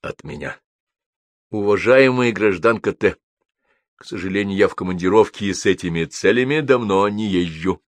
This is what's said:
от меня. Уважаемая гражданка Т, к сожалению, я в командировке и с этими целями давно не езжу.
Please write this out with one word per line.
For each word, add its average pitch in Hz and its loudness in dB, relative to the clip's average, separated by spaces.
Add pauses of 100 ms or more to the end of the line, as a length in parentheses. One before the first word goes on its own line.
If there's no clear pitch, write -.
от - -12
меня. 71 -12 (920)
Уважаемая 120 2
гражданка 101 0
Т, 98 -2 (800)
к - -20
сожалению, 98 -4
я 98 4
в - -6
командировке 92 0
и 98 -2
с - -4
этими 85 -2
целями 123 0
давно 110 2
не 104 -4
езжу. 87 -4